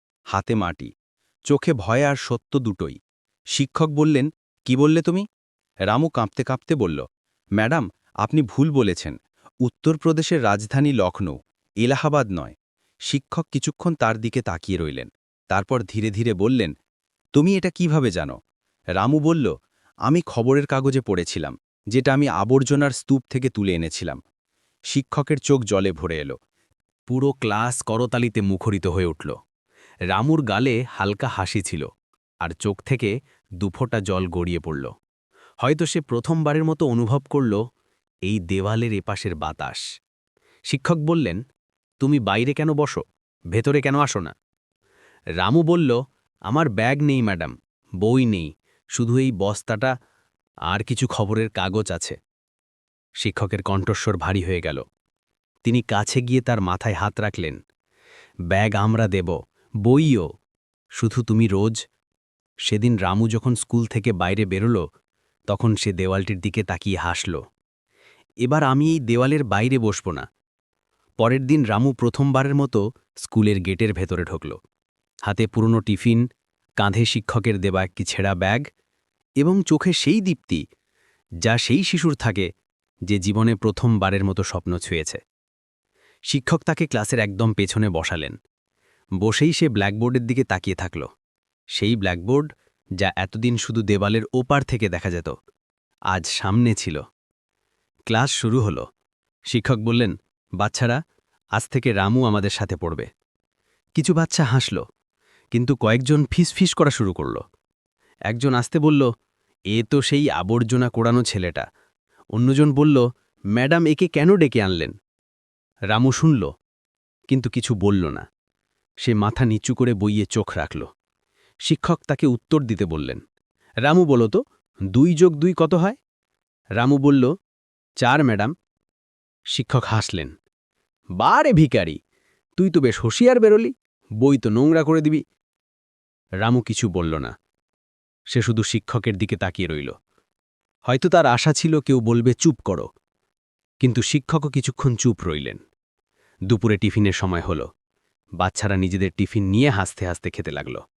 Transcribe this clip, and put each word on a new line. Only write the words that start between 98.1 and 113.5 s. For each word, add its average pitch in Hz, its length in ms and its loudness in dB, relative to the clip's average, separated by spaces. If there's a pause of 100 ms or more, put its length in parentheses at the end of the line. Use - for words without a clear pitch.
শুরু 120 300 0
হলো। 76 260 -2 (560)
শিক্ষক 120 320 0
বললেন, 113 420 0 (360)
"বাচ্চারা, 117 480 -2 (480)
আজ 104 200 -2
থেকে 123 240 0
রামু 104 320 2
আমাদের 104 240 0
সাথে 95 260 -4
পড়বে।" 80 320 -8 (840)
কিছু 160 200 2
বাচ্চা 165 300 2
হাসল, 120 400 0 (680)
কিন্তু 120 240 0
কয়েকজন 131 560 2
ফিসফিস 175 420 2
করা 143 160 4
শুরু 101 240 -2
করল। 67 240 -6 (840)
একজন 120 340 0
আস্তে 123 260 0
বলল, 147 320 6 (520)
"এ 110 260 0
তো 139 120 4
সেই 143 280 2
আবর্জনা 117 600 0
কোড়ানো 117 340 2
ছেলেটা।" 87 420 -4 (640)
অন্যজন 135 440 4
বলল, 139 360 4 (360)
"ম্যাডাম, 139 400 2